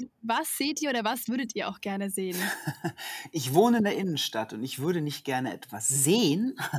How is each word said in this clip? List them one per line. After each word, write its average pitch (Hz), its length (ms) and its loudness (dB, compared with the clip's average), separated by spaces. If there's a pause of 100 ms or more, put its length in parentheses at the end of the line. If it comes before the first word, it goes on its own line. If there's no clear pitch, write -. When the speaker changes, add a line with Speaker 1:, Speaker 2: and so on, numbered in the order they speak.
(200)
Speaker 1:
Was 233 380 -2
seht 294 240 0
ihr 294 80 0
oder 233 140 0
was 240 240 -2
würdet 247 260 -2
ihr - 140 -2
auch - 120 -10
gerne 196 300 -4
sehen? 185 260 -4
Speaker 2:
<laughs> - 560 -4 (380)
Ich 131 240 -2
wohne 233 240 8
in 214 60 4
der 202 120 2
Innenstadt 143 560 -2
und 110 100 -6
ich 131 160 -6
würde 170 220 0
nicht 147 240 -4
gerne 127 300 -2
etwas - 340 -6
sehen. 175 680 4 (220)